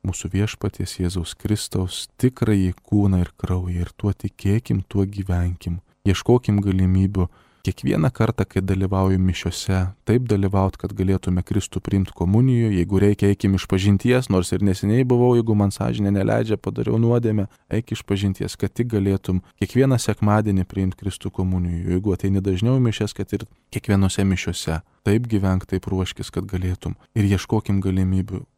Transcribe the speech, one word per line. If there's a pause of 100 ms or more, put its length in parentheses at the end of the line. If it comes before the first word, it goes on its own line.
mūsų
Viešpaties
Jėzaus
Kristaus (140)
tikrąjį (100)
kūną
ir
kraują,
ir
tuo
tikėkim,
tuo
gyvenkim. (240)
Ieškokim
galimybių (360)
kiekvieną
kartą,
kai
dalyvauju
mišiose, (240)
taip
dalyvaut,
kad
galėtume
Kristų
priimt
komunijoje.
Jeigu
reikia,
eikim
išpažinties,
nors
ir
neseniai
buvau,
jeigu
man
sąžinė
neleidžia,
padariau
nuodėmę, (200)
eik
išpažinties,
kad
tik
galėtum (180)
kiekvieną
sekmadienį
priimt
Kristų
komunijoje.
Jeigu
ateini
dažniau
į
mišias,
kad
ir (300)
kiekvienose
mišiose. (240)
Taip
gyvenk,
taip
ruoškis,
kad
galėtum. (200)
Ir
ieškokim
galimybių (140)